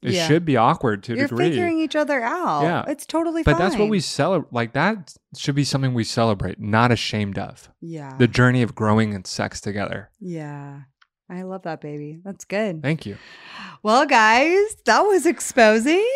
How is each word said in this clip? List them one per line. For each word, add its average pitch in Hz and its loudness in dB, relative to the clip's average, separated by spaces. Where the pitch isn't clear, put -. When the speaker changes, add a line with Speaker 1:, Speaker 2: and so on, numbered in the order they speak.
Speaker 1:
It - -2
Speaker 2:
Yeah. 170 0
Speaker 1:
should 160 2
be 147 0
awkward 113 2
to 117 -8
a - -4
Speaker 2:
You're 277 0
Speaker 1:
degree. - 0
Speaker 2:
figuring 349 0
each 320 -4
other 294 0
out. 240 -2
Speaker 1:
Yeah. 160 0
Speaker 2:
It's 294 -8
totally 330 -2
Speaker 1:
But - 2
that's 339 0
what 214 0
Speaker 2:
fine. 208 0
Speaker 1:
we 208 0
cele-, 160 -2
like, 156 -4
that 180 -4
should - -4
be 143 0
something 135 -2
we 120 0
celebrate, 104 -2
not 110 2
ashamed 104 -2
of. - -12
Speaker 2:
Yeah. 156 -12
Speaker 1:
The 127 6
journey 123 4
of 104 -2
growing 107 2
in 98 -8
sex - -6
together. 101 -8
Speaker 2:
Yeah. 147 -12
I 180 -12
love 185 -12
that, 156 -10
baby. 147 -12
That's 190 -14
good. 190 -4
Speaker 1:
Thank 151 -4
you. 101 -10
Speaker 2:
Well, 233 4
guys, 277 4
that 240 6
was 381 2
exposing, 262 4